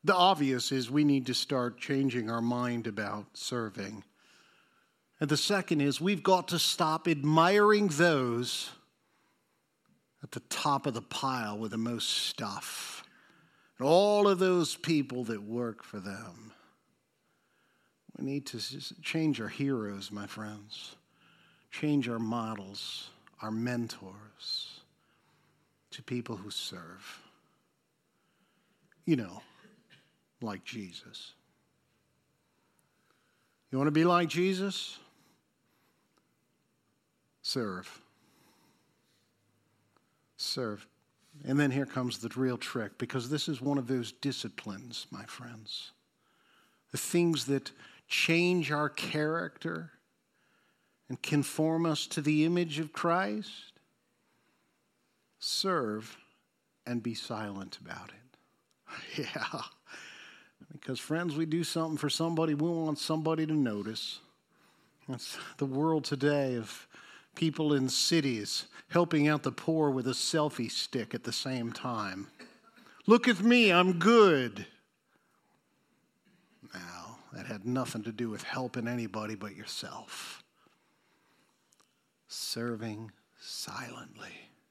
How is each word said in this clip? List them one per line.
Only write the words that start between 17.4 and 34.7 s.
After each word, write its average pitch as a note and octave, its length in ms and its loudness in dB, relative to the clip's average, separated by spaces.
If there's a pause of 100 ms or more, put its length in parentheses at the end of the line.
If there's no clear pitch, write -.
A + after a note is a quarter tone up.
We - 80 -6
need C#3 220 -4
to B2 100 -10
s-, - 440 -10
change D#3 380 0
our G#2+ 80 -6
heroes, G#2+ 640 -4
my G2+ 160 -8
friends. G#2 680 -12 (760)
Change C#3+ 380 2
our A#2 100 -4
models, A2 920 -6 (320)
our A2 100 -6
mentors, A2 1300 -6 (1120)
to - 120 -16
people A#2 320 -6
who G2+ 140 -12
serve. F2+ 720 -12 (1800)
You D#3+ 120 4
know, F#2 240 -6 (1000)
like G2+ 220 -8
Jesus. - 680 -14 (2500)
You C3 60 0
want C#3 100 4
to D#3 40 4
be D#3+ 140 6
like F3 220 6
Jesus? F#3 680 -2 (2500)